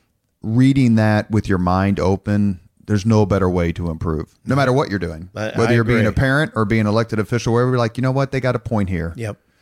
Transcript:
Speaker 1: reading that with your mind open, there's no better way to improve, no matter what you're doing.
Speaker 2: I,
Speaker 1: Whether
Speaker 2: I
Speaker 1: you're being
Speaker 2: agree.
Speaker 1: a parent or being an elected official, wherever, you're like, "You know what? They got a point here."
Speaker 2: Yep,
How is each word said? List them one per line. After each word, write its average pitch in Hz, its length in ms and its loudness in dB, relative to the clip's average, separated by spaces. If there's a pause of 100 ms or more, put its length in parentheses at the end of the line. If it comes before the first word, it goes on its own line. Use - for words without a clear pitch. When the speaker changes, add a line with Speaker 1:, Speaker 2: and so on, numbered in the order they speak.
(420)
Speaker 1:
reading 127 540 4
that 107 340 2
with 107 200 0
your 98 80 2
mind 92 420 0
open, 98 600 0 (260)
there's 101 200 -2
no 110 200 4
better 95 240 0
way 90 240 0
to 85 180 -6
improve, 80 420 -6 (120)
no 127 100 -2
matter 131 180 2
what 139 160 0
you're 101 100 -4
doing. 82 360 -8
Speaker 2:
I, 107 120 -6 (100)
Speaker 1:
Whether 113 100 2
Speaker 2:
I 117 60 2
Speaker 1:
you're 117 100 2
being 113 160 2
Speaker 2:
agree. 110 100 2
Speaker 1:
a 104 40 -4
parent 135 420 0
or 110 100 0
being 110 160 0
an 107 60 2
elected 110 320 0
official, 113 340 -2
wherever, 123 180 2
you're 127 60 0
like, 117 200 -2
"You 123 40 -6
know 131 100 0
what? 135 200 -2
They 135 80 -4
got 127 160 -2
a 117 40 -6
point 104 300 -4
here." 82 260 -6
Speaker 2:
Yep, 104 220 -10 (240)